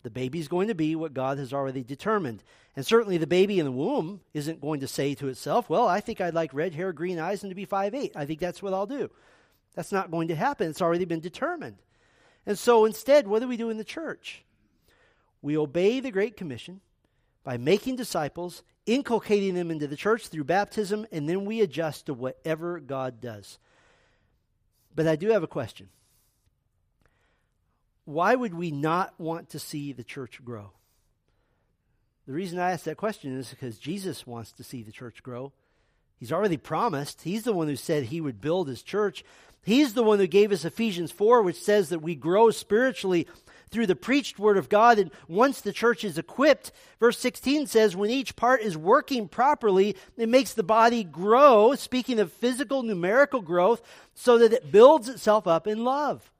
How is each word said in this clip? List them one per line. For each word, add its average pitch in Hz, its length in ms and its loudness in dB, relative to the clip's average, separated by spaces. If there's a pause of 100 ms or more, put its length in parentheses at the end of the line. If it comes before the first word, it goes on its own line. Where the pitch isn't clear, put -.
The 123 80 -12
baby's 131 360 -8
going 185 220 -2
to 226 80 -2
be 156 180 -2
what 156 200 -8
God 135 240 -4
has 131 140 -10
already 135 300 -4
determined. 139 600 -4 (320)
And 135 100 -8
certainly 214 300 2
the 160 100 0
baby 190 320 2
in 156 60 0
the 135 80 -2
womb 180 480 -4 (140)
isn't 151 260 -8
going 147 200 -4
to 135 60 -8
say 143 300 -4
to 139 120 -8
itself, 147 400 -4
"Well, 202 200 2
I 185 120 0
think 220 200 -10
I'd 170 140 -4
like 165 200 -2
red 160 200 -4
hair, 180 180 -6
green 170 260 -6
eyes, 185 240 -6
and 196 80 -12
to 180 60 -12
be 196 80 -12
five 202 300 -4
eight. 269 200 -6
I 151 100 -8
think 151 140 -8
that's 180 240 -8
what 196 120 -4
I'll 196 120 -2
do." 240 240 -8 (640)
That's - 160 -12
not 190 220 -4
going 165 160 -4
to 165 80 -4
happen. 208 340 -2
It's 151 120 -6
already 175 240 0
been 165 140 -4
determined. 180 580 -8 (680)
And 196 120 -4
so 233 260 6
instead, 220 420 2
what 220 160 0
do 254 60 -6
we 247 80 -4
do 226 140 -4
in 220 80 -6
the 214 60 -10
church? - 600 -14 (960)
We 147 140 -4
obey 175 420 0
the 254 140 -8
Great 208 240 -4
Commission, 170 440 -14 (680)
by 123 120 -8
making 196 360 0
disciples, 175 680 -8 (220)
inculcating 208 680 0
them 175 160 -4
into 151 160 -4
the 139 80 -10
church 214 320 -2
through 156 160 -10
baptism, 202 680 -2
and 151 160 -6
then 196 160 -2
we 226 160 -6
adjust 156 460 -2
to 156 60 -8
whatever 160 680 -6
God 131 400 -8
does. 110 400 -16 (1300)
But 156 140 -2
I 160 80 2
do 175 140 -2
have 208 160 2
a - 20 -8
question. 107 420 -12 (2250)
Why 175 300 0
would 240 180 -2
we 165 200 -6
not 156 440 -2
want 165 340 -8
to 147 100 -12
see 143 320 -10
the 120 100 -14
church 127 420 -16
grow? 107 280 -16 (1500)
The 135 60 -12
reason 175 260 -6
I 180 140 -2
ask - 140 -8
that 156 100 -8
question 143 420 -8
is 127 120 -12
because 123 280 -12
Jesus 185 480 -10
wants 117 260 -14
to - 120 -20
see 123 180 -14
the 107 80 -18
church 117 320 -20
grow. 127 300 -12 (640)
He's 120 140 -10
already 180 240 0
promised. 156 640 -4
He's 208 220 -6
the 240 80 0
one 160 160 -2
who 143 80 -4
said 151 280 -2
he 156 160 -8
would 123 200 -8
build 160 260 -2
his 127 160 -10
church. 202 400 -4 (400)
He's 240 320 2
the 247 80 0
one 214 160 6
who 196 80 4
gave 202 240 4
us 170 140 -2
Ephesians 175 480 -4
four, 226 300 4
which 180 200 -4
says 208 280 2
that 170 100 -4
we 160 160 -6
grow 185 340 4
spiritually 202 800 0 (400)
through 226 180 -2
the 180 100 2
preached 254 420 -2
word 208 180 4
of 156 120 -2
God. 220 320 6
And 170 100 0 (160)
once 233 340 2
the 202 120 -4
church 226 320 0
is 160 140 -6
equipped, - 520 2 (300)
verse 226 180 4
sixteen 269 480 -2
says, 220 300 4
"When 208 140 -2
each 262 260 -4
part 240 260 2
is 190 140 -4
working 220 500 2
properly, 208 680 2 (200)
it 226 120 -2
makes 247 260 4
the 220 80 -2
body 226 400 4
grow," 214 720 6
speaking 247 460 -4
of 180 120 0
physical, 254 520 -2
numerical 220 580 0
growth, 180 400 2 (320)
"so 240 240 4
that 226 140 8
it 147 180 -2
builds 240 380 10
itself 214 400 0
up 165 180 2
in 214 160 -4
love." 240 580 -4